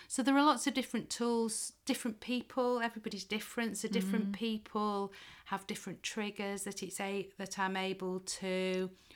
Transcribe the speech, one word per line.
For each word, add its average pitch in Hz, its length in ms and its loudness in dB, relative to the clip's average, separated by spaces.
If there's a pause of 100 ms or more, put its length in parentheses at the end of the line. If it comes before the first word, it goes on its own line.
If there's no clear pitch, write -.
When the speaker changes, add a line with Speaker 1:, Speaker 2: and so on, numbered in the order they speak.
Speaker 1:
So - 160 0
there 269 140 8
are 277 80 10
lots 277 220 6
of 262 60 4
different 240 360 -2
tools, 226 640 0 (120)
different 247 340 0
people, 247 600 0
everybody's 220 440 -4
different, 214 540 -2
so 220 100 -2
different 196 440 2
Speaker 2:
Mm. - 20 -2
Speaker 1:
people 208 800 0 (320)
have 196 220 -4
different - 360 -8
triggers 208 600 -4
that 196 200 -6
it's 180 160 -6
a-, 196 380 -2
that 190 220 -6
I'm 190 160 2
able 185 440 -2
to 185 720 0 (260)